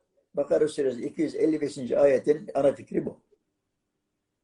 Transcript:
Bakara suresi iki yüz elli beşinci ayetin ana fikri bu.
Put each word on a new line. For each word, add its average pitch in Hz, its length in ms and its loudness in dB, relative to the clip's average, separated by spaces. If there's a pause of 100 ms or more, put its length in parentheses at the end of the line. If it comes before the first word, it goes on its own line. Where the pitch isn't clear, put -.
(340)
Bakara 147 340 0
suresi 127 360 -4
iki 131 180 -4
yüz 147 120 -4
elli 156 260 0
beşinci 139 380 -4
ayetin 143 560 4
ana 139 180 2
fikri - 340 -6
bu. - 140 -10 (1200)